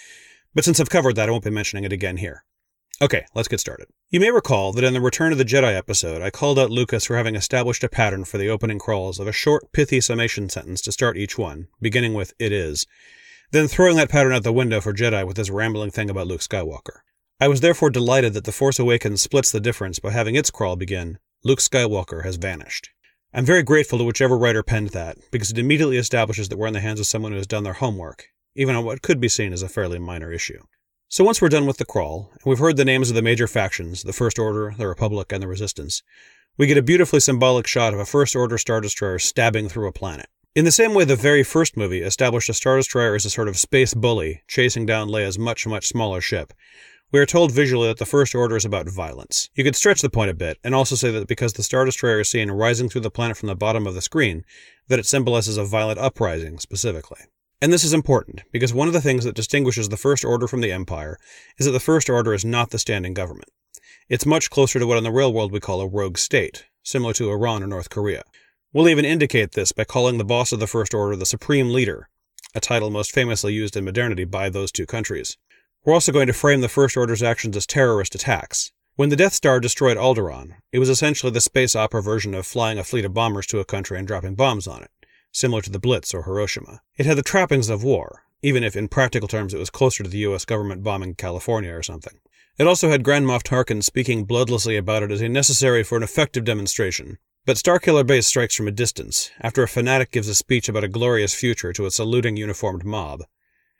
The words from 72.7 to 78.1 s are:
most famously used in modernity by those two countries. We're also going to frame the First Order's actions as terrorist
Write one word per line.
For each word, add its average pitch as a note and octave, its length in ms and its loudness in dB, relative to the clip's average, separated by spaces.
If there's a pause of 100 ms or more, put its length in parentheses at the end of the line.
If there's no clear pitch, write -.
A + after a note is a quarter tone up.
most G#2 240 -4
famously A2+ 400 0
used G#2+ 240 -4
in G2 80 -4
modernity F#2+ 400 -2
by F#2+ 240 -4
those F#2+ 220 -6
two F2+ 160 -6
countries. G2+ 500 -6 (480)
We're D3+ 80 4
also E3+ 180 4
going C#3 140 4
to B2 80 2
frame C#3+ 280 4
the B2 60 0
First C3+ 300 2
Order's A#2 240 0
actions A2+ 340 -2
as G2+ 120 -4
terrorist A#2 480 2